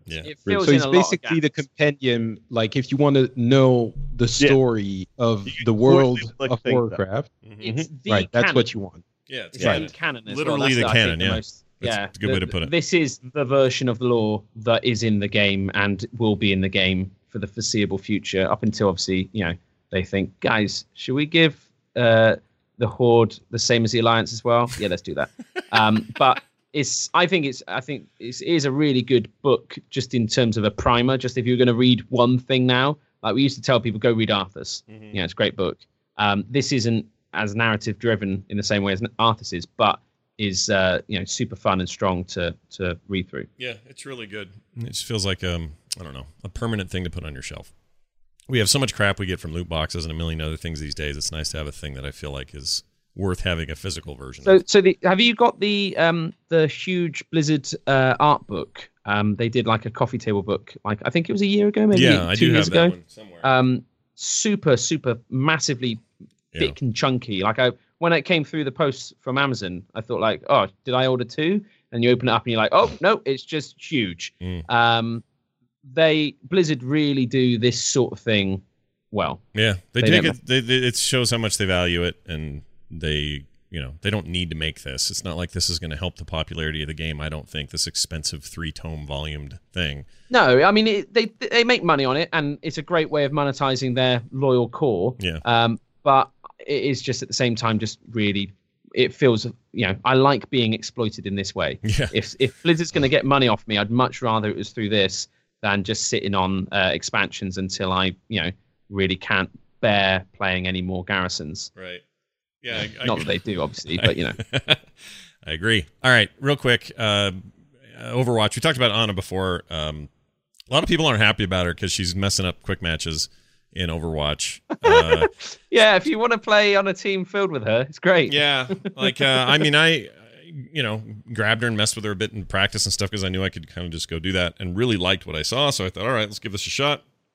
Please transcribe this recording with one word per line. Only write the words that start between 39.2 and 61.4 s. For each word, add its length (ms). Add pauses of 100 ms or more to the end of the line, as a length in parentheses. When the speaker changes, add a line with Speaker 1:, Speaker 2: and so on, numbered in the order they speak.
Speaker 2:
Arthas 320
is, 120
but 360 (380)
is, 320
uh, 360
you 140
know, 40
super 300
fun 240
and 100
strong 360
to, 280 (180)
to 360
read 240
through. 160 (100)
Speaker 1:
Yeah, 180 (120)
it's 180
really 220
good. 240 (260)
It 100
just 180
feels 200
like, 200
um, 300 (260)
I 20
don't 120
know, 120 (160)
a 60
permanent 420
thing 140
to 60
put 140
on 80
your 100
shelf. 300 (760)
We 100
have 100
so 120
much 140
crap 260
we 60
get 120
from 140
loot 160
boxes 360
and 60
a 60
million 240
other 160
things 240
these 160
days. 200
It's 140
nice 200
to 80
have 100
a 40
thing 220
that 100
I 60
feel 220
like 220
is 280 (340)
worth 240
having 300
a 40
physical 400
version 300
Speaker 2:
So, 120
Speaker 1:
of. 120
Speaker 2:
so 120
the, 220
have 180
you 140
got 260
the, 380
um, 340 (160)
the 200
huge 640
Blizzard, 380 (180)
uh, 320
art 280
book? 420 (160)
Um, 320
they 120
did, 180
like, 180
a 60
coffee 260
table 260
book, 320 (100)
like, 200
I 60
think 180
it 40
was 100